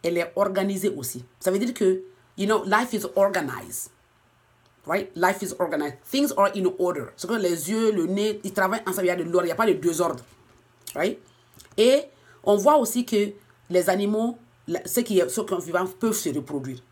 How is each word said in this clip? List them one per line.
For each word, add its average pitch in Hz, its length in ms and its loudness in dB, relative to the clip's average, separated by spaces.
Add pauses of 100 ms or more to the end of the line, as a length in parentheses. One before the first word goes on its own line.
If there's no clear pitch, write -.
elle 170 140 0
est 170 180 -4
organisée 196 540 0
aussi. 123 360 -8 (140)
Ça 185 120 0
veut 196 80 0
dire 240 140 -2
que, 185 300 2 (340)
you 196 80 -2
know, 208 200 2
life 220 280 0
is 208 120 -4 (100)
organized. 156 720 0 (960)
Right? 196 300 -4
Life 180 260 2
is - 160 -6
organized. 151 460 -4
Things 277 340 0
are 196 180 4
in 190 100 0 (120)
order. 165 300 -2 (100)
C'est 180 100 -10
que 214 60 -2
les 175 380 -2
yeux, 220 200 2
le 180 140 2
nez, 208 380 -2
ils 180 100 -8
travaillent 202 320 0
ensemble. 190 200 -2
Il - 20 4
y - 20 4
a 180 60 0
de 175 80 -4
l'ordre. 175 220 2
Il - 20 -2
n'y 165 40 -2
a 156 40 -2
pas 190 100 2
de 185 80 4
désordre. 165 500 0 (680)
Right? 180 240 -2 (580)
Et 262 280 6 (400)
on 208 120 4
voit 294 220 6
aussi 247 260 0
que 208 280 0 (400)
les 180 180 4
animaux, 208 480 0 (300)
la, 170 180 -4
ceux - 160 0
qui, 202 260 2
ceux 220 160 -4
qui 214 60 -8
sont 185 80 -2
vivants 175 300 -2 (120)
peuvent 220 160 0
se - 140 -2
reproduire. 131 640 -6